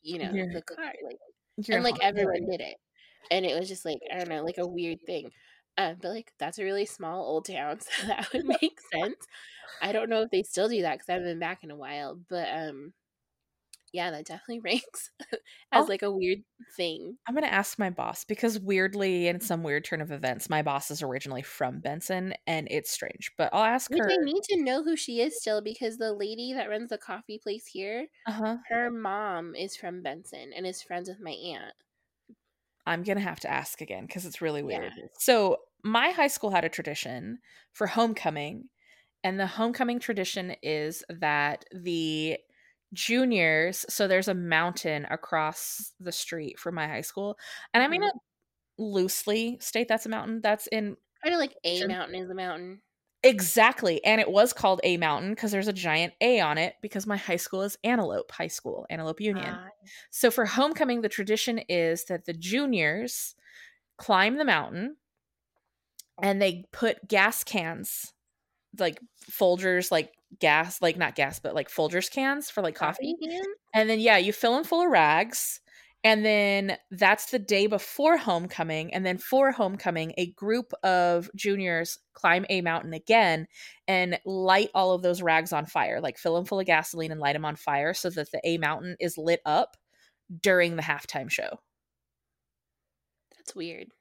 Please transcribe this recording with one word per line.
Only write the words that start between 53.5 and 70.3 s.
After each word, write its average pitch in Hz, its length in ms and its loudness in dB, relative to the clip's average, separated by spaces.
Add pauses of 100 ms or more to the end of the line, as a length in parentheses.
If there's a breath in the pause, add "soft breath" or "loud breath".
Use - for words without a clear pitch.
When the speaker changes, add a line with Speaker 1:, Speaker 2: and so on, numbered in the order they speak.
Speaker 2:
and 220 160 6
it - 80 2
was 208 240 8
called 190 300 4
a 180 140 4
mountain 170 380 0
'cause 214 160 -2
there's 202 160 0
a 202 60 0
giant 170 480 0
A 233 180 6
on 151 200 4
it 170 220 0
because 208 260 -6
my 208 100 0
high 185 180 -2
school 185 280 -2
is 202 200 -6
Antelope 196 480 0
High 165 160 -6
School, - 440 -8
Antelope 160 280 -6
Union. 185 400 -2
Speaker 1:
Ah. 185 120 -18 (400 loud breath)
Speaker 2:
So - 180 6
for 233 160 2
homecoming, 262 560 2
the 226 80 0
tradition 214 500 0 (100)
is 170 360 2
that 175 200 -6
the 170 80 -6
juniors 196 1000 0 (600 loud breath)
climb 208 400 2
the 302 80 0
mountain 208 520 0 (1200)
and 196 200 2
they 185 300 2
put - 360 -2
gas 208 360 4
cans, - 720 -6 (640)
like, 170 200 0 (320)
Folgers, 180 600 4
like, 156 220 2 (260)